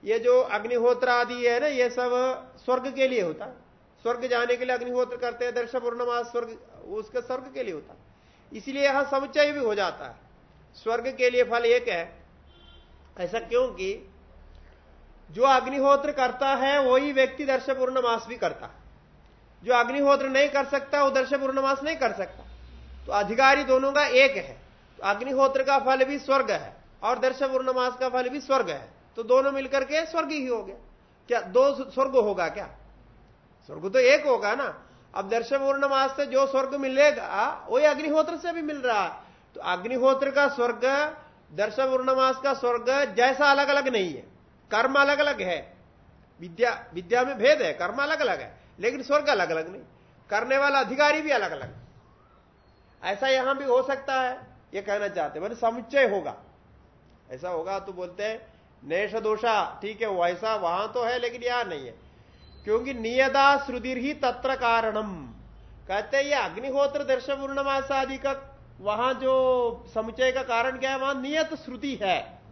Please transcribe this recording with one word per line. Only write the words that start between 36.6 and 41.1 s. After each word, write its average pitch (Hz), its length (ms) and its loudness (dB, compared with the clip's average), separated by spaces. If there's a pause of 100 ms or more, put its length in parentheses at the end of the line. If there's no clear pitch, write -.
मिलेगा 262 960 0
वही 262 140 2
अग्निहोत्र 302 520 2
से 339 160 -6
भी 330 100 -6
मिल 302 140 -6
रहा 240 280 0
है। 160 160 -8 (340)
तो - 60 -16
अग्निहोत्र 254 680 0
का 277 180 2
स्वर्ग, 240 360 -2 (680)